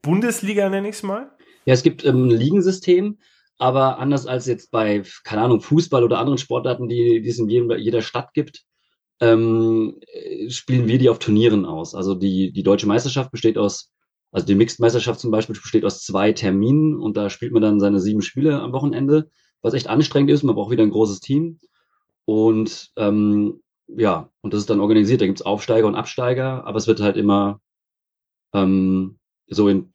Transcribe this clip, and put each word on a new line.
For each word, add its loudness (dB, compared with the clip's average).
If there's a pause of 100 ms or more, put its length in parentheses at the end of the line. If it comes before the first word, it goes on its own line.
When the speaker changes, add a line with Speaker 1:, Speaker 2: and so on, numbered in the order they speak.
Speaker 1:
Bundesliga, 0
nenn -4
ich's -10
mal? -10 (320)
Speaker 2:
Ja, 4
es 2
gibt, 0
ähm, 2
ein 4
Ligensystem, 2 (400)
aber 0
anders -2
als -4
jetzt -6
bei, 0 (220)
keine -4
Ahnung, 2
Fußball 2
oder 0
anderen -2
Sportarten, -4
die, 2
die -6
es -4
in -2
jedem, 2
jeder -2
Stadt -8
gibt, -6 (600)
ähm, 2 (120)
äh, -12
spielen -2
wir 2
die 4
auf 2
Turnieren 2
aus. -10
Also -4
die, -2
die -4
deutsche 2
Meisterschaft -2
besteht 0
aus, -4 (420)
also -4
die 2
Mixed-Meisterschaft 0
zum -4
Beispiel -2
besteht -2
aus -4
zwei 0
Terminen 0
und -4
da -4
spielt -10
man 2
dann 2
seine 2
sieben -2
Spiele -2
am -10
Wochenende, 0 (320)
was -2
echt -4
anstrengend 2
ist. 2
Man 0
braucht -4
wieder 2
ein 4
großes 0
Team. -4 (640)
Und, 0
ähm, 0 (240)
ja, -2 (120)
und -10
das -2
ist -4
dann 0
organisiert. 4
Da 0
gibt's -4
Aufsteiger 0
und 0
Absteiger, -4
aber -6
es -4
wird 2
halt 0
immer, 0 (920)
ähm, 0 (300)
so 2
in, 0